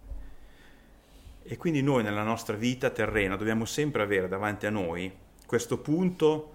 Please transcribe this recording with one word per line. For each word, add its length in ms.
E 60
quindi 260
noi 200
nella 200
nostra 320
vita 360
terrena 460
dobbiamo 280
sempre 380
avere 260
davanti 380
a 40
noi 400
questo 320
punto 760